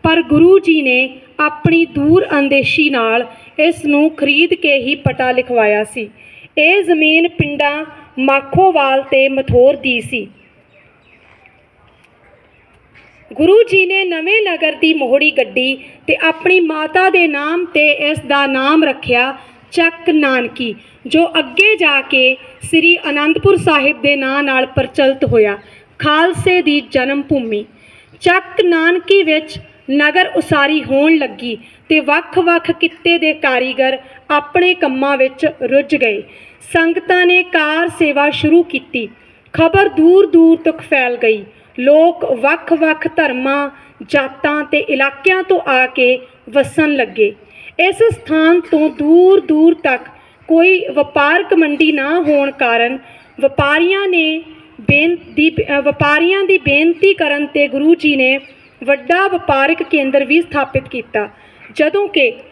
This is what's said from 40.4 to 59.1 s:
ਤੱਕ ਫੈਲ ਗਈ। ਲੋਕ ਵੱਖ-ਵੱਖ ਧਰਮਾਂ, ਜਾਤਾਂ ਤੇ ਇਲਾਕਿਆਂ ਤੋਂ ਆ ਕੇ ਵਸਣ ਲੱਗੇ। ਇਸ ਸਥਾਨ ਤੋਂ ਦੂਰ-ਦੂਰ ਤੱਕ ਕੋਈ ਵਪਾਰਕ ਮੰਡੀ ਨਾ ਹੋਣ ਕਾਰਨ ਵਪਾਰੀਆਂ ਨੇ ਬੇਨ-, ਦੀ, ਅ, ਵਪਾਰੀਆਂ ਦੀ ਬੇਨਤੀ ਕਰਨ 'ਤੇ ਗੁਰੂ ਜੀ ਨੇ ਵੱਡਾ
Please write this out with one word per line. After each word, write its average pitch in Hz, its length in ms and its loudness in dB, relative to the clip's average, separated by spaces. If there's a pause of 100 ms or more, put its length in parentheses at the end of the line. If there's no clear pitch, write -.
ਤੱਕ 320 220 -4
ਫੈਲ 247 360 -2
ਗਈ। 220 280 -2 (340)
ਲੋਕ 311 460 2
ਵੱਖ-ਵੱਖ 311 920 -2
ਧਰਮਾਂ, 277 540 -2 (380)
ਜਾਤਾਂ 294 560 -4
ਤੇ 294 140 -2
ਇਲਾਕਿਆਂ 294 640 -2
ਤੋਂ 370 240 0
ਆ 254 200 0
ਕੇ 254 320 0 (320)
ਵਸਣ 285 440 0
ਲੱਗੇ। 214 380 -2 (480)
ਇਸ 381 160 2 (160)
ਸਥਾਨ 320 480 2
ਤੋਂ 311 300 0
ਦੂਰ-ਦੂਰ 330 840 4
ਤੱਕ 262 280 -4 (460)
ਕੋਈ 349 460 2
ਵਪਾਰਕ 294 600 0
ਮੰਡੀ 311 380 2
ਨਾ 294 280 -2
ਹੋਣ 285 300 0
ਕਾਰਨ 240 480 -2 (420)
ਵਪਾਰੀਆਂ 311 680 0
ਨੇ 320 340 -2 (380)
ਬੇਨ-, 302 360 0 (120)
ਦੀ, 311 220 0
ਅ, 285 300 -4
ਵਪਾਰੀਆਂ 302 640 0
ਦੀ 381 140 2
ਬੇਨਤੀ 330 560 0
ਕਰਨ 294 300 -2
'ਤੇ 285 240 -2
ਗੁਰੂ 294 260 2
ਜੀ 302 220 0
ਨੇ 262 220 0 (460)
ਵੱਡਾ 285 440 0